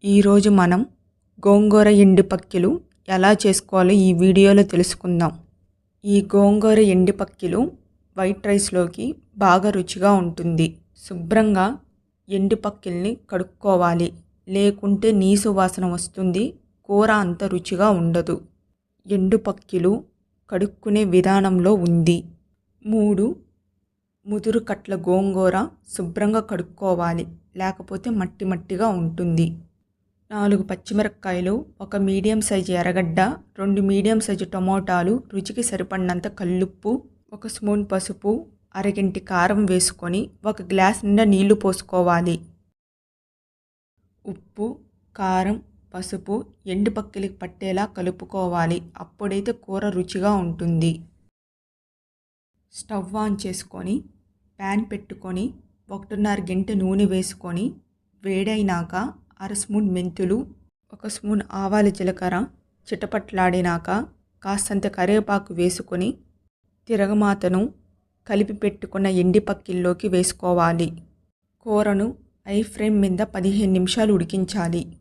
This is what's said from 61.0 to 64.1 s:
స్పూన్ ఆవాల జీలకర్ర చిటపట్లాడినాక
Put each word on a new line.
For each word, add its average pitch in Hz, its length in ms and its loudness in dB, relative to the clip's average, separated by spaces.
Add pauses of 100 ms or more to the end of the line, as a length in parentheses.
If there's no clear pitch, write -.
స్పూన్ 208 260 -4 (200)
ఆవాల 202 260 2 (100)
జీలకర్ర 185 380 -4 (520)
చిటపట్లాడినాక 180 1000 -2 (540)